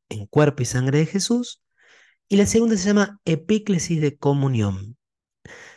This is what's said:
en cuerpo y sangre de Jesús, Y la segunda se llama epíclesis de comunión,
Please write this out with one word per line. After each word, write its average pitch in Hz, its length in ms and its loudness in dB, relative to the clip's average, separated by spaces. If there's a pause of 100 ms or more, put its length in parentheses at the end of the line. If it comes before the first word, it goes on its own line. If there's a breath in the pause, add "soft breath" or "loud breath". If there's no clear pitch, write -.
en 104 180 -10
cuerpo 147 380 2
y - 20 -2
sangre 131 340 -2
de 160 60 0
Jesús, 233 600 -4 (640 soft breath)
Y 196 100 2
la 202 100 4
segunda 226 280 2
se 185 120 -2
llama 208 380 0
epíclesis 170 760 -2
de 143 160 -2
comunión, 120 800 -2 (800 loud breath)